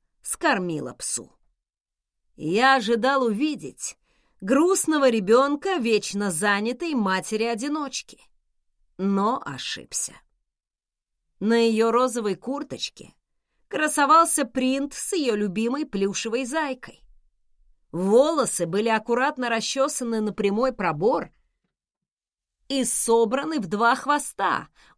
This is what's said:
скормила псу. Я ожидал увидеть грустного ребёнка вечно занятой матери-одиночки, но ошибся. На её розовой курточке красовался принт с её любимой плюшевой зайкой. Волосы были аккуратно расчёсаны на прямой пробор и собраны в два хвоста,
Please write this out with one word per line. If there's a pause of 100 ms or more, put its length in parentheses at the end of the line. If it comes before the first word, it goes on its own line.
(220)
скормила
псу. (1040)
Я
ожидал
увидеть (420)
грустного
ребёнка
вечно
занятой
матери-одиночки, (800)
но
ошибся. (1200)
На
её
розовой
курточке (540)
красовался
принт
с
её
любимой
плюшевой
зайкой. (880)
Волосы
были
аккуратно
расчёсаны
на
прямой
пробор (1400)
и
собраны
в
два
хвоста, (300)